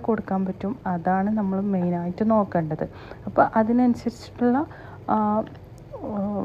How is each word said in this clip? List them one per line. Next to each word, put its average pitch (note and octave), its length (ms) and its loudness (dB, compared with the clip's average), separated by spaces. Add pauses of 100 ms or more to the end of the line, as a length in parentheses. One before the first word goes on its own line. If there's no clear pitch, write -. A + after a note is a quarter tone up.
കൊടുക്കാൻ G#3+ 400 0
പറ്റും G3 260 -4 (200)
അതാണ് F#3 460 2
നമ്മൾ F#3+ 200 0 (160)
മെയിനായിട്ട് F3 580 0
നോക്കേണ്ടത്. E3+ 540 2 (400)
അപ്പോൾ - 180 6 (160)
അതിനനുസരിച്ചിട്ടുള്ള, A#3+ 960 2 (560)
ആ, G#3+ 40 2 (880)
ഓ, - 20 -6 (360)